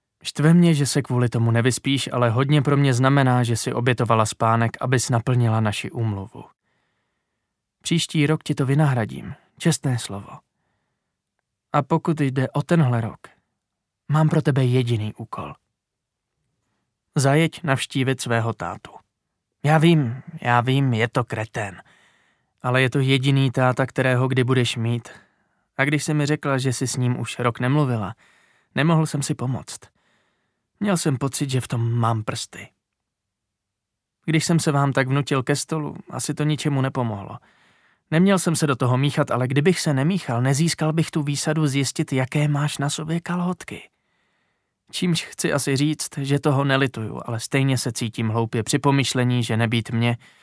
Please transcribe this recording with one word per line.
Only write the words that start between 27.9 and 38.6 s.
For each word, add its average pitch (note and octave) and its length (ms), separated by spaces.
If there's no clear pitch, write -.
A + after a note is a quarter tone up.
nemohl D#3+ 320
jsem C#3+ 160
si - 120
pomoct. - 460
Měl G3+ 160
jsem D3 200
pocit, C3+ 340
že C3 100
v - 80
tom A#2 240
mám A2+ 320
prsty. - 440
Když D#3+ 200
jsem E3+ 160
se D#3 120
vám C#3 200
tak C3 160
vnutil C#3 340
ke C#3+ 140
stolu, D#3 400
asi B2+ 240
to D3+ 100
ničemu D3 360
nepomohlo. A#2+ 580
Neměl F#3 280
jsem E3+ 180
se D#3+ 100